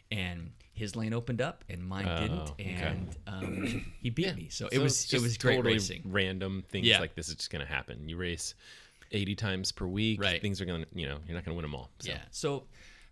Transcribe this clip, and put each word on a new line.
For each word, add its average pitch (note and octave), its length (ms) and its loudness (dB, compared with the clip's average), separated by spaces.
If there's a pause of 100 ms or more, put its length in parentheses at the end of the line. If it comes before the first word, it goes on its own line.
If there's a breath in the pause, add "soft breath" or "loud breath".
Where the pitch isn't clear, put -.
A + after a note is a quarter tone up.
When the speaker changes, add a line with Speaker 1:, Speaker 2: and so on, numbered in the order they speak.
Speaker 1:
and F2+ 440 -4 (180)
his G#2+ 240 -6
lane A2 180 0
opened A#2+ 280 0
up D3+ 280 -4
and F2+ 160 -6
mine F#2+ 220 -2
Speaker 2:
Oh, E2+ 140 2
Speaker 1:
didn't, D#2+ 180 0 (120)
Speaker 2:
okay. G2+ 120 -6 (100)
Speaker 1:
and, F2+ 440 -2 (100)
um, F#2+ 680 -4
<clears throat> - 60 -16
he B2 80 0
beat E3 180 0
Speaker 2:
Yeah. E3+ 60 -2
Speaker 1:
me. E2 160 -8
So - 180 -4
it - 80 2
Speaker 2:
So C3+ 80 6
Speaker 1:
was, B2+ 200 4
Speaker 2:
it's - 100 0
Speaker 1:
it B2+ 80 6
was A#2+ 100 2
Speaker 2:
just A2 100 -2
Speaker 1:
great B2 160 6
Speaker 2:
totally A#2+ 160 6
Speaker 1:
racing. F#2+ 320 0
Speaker 2:
random F#2+ 640 2
things G2+ 180 2
Speaker 1:
Yeah. G#2+ 140 10
Speaker 2:
like E2 140 -2
this D#2+ 120 -4
is D#2+ 80 -6
just - 140 -4
gonna C#2+ 160 -4
happen. C2+ 420 -6
You E2 80 -6
race F2 400 -4 (560 loud breath)
eighty G2+ 240 0
times F#2+ 380 0
per - 120 -4
week. G#2 360 2
Speaker 1:
Right. F#2 200 4
Speaker 2:
Things G2 200 0
are F#2 40 -2
gonna, E2+ 300 -2
you E2+ 120 -2
know, C#2+ 200 -4
you're E2 80 -4
not F2 80 -4
gonna E2 120 -4
win E2 100 -4
'em D2 100 -4
all. B1 240 -10
So. - 120 -6
Speaker 1:
Yeah. - 100 -6 (100)
So C#3+ 340 -2 (460 loud breath)